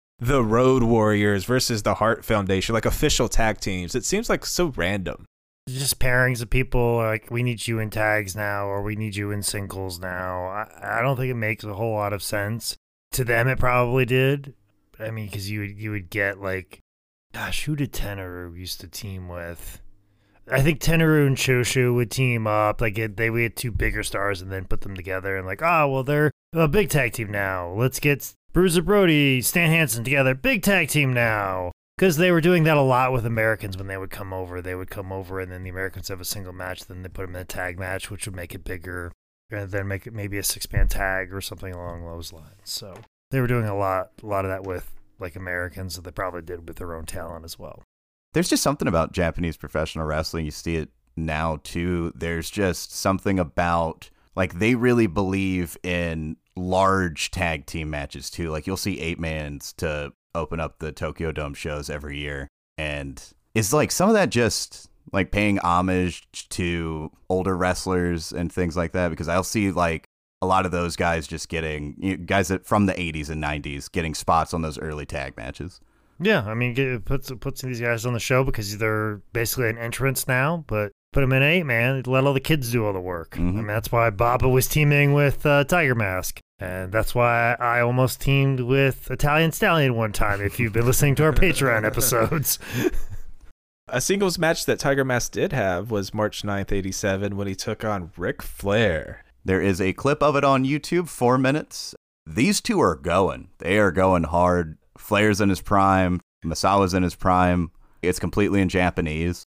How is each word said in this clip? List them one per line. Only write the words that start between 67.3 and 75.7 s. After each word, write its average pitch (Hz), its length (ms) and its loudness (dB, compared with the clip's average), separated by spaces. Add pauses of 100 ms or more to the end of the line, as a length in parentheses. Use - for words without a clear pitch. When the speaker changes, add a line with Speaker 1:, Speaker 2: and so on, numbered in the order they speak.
Speaker 3:
older 92 260 0
wrestlers 87 760 0
and 85 200 -4
things 87 240 -2
like 85 160 -2
that, 90 160 0
because 80 200 -6
I'll 87 140 2
see, 101 280 0
like, 82 340 0 (380)
a 92 40 -2
lot 92 200 2
of 85 60 -2
those 87 220 -2
guys 85 320 -2
just - 220 -10
getting, 78 480 -6
you 95 220 -2
know, 87 80 -10
guys 98 220 2
that, 92 180 -4
from 104 180 4
the 92 160 0
eighties 78 300 -6
and 76 100 -6
nineties 73 480 -6
getting 80 260 -4
spots 80 380 0
on 87 80 -2
those 78 180 -6
early 76 280 -8
tag 67 320 -8
matches. 65 420 -12 (400)